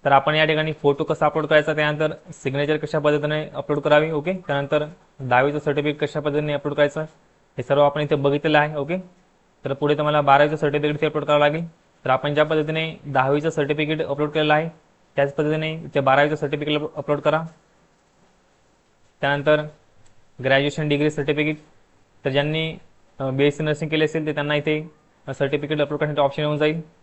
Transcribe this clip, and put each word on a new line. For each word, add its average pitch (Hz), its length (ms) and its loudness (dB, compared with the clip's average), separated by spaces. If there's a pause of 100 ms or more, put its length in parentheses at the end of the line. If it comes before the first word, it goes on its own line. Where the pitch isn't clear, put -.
तर 143 60 4
आपण 139 240 4
या 156 100 4
ठिकाणी 156 280 0
फोटो 143 300 0
कसा 156 220 -2
अपलोड 151 200 0
करायचा, 151 300 4
त्यानंतर 151 380 0 (200)
सिग्नेचर 143 440 -2
कशा 151 220 -4
पद्धतीने 151 500 0
अपलोड 147 300 -4
करावी, 151 320 4
ओके, 156 220 -4
त्यानंतर 147 520 -2 (360)
दहावीचं 135 380 2
सर्टिफिकेट 147 420 -2
कशा 151 180 -4
पद्धतीने 147 340 -2
अपलोड 143 220 -4
करायचं, 147 260 2 (560)
हे 127 60 -6
सर्व 143 180 2
आपण 147 200 4
इथे 147 140 0
बघितलेलं 143 440 2
आहे. 151 160 0
ओके, 151 220 -4 (680)
तर 139 80 -4
पुढे 147 240 0
तुम्हाला 151 240 2
बारावीचं 147 340 6
सर्टिफिकेट 147 400 0
इथे 147 100 -2
अपलोड 147 200 -2
करावं 147 140 2
लागेल. 151 280 2 (380)
तर 131 40 -4
आपण 139 240 0
ज्या 151 100 4
पद्धतीने 156 520 -2 (100)
दहावीचं 143 440 0
सर्टिफिकेट 151 520 -2
अपलोड 147 300 -4
केलेलं 151 220 2
आहे, 160 160 0 (460)
त्याच 139 200 0
पद्धतीने 156 380 -2
इथे 160 260 -4
बारावीचं 143 360 4
सर्टिफिकेट 147 460 -2
अप-, 151 140 -8
अपलोड 147 240 -2
करा. 156 240 0 (1800)
त्यानंतर 143 400 2 (840)
ग्रॅज्युएशन 143 440 2
डिग्री 147 220 2
सर्टिफिकेट, 151 480 -2 (680)
तर 143 40 0
ज्यांनी, 156 480 -2 (420)
अ, 135 100 -4
बीएससी 143 340 2
नर्सिंग 151 260 -2
केले 156 160 0
असेल, 156 200 -2
तर 151 80 -4
त्यांना 147 220 -2
इथे, 151 360 -2 (360)
अ, 135 60 -10
सर्टिफिकेट 143 480 -2
अपलोड 147 180 -2
करण्यासाठी 147 260 0
ऑप्शन 143 160 -2
येऊन 151 160 0
जाईल. 156 320 0 (140)